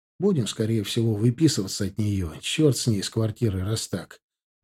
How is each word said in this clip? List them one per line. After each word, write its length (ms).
Будем, 300
скорее 340
всего, 320
выписываться 720
от 140
неё. 420
Чёрт 360
с 120
ней, 160
с 60
квартирой, 520
раз 240
так. 320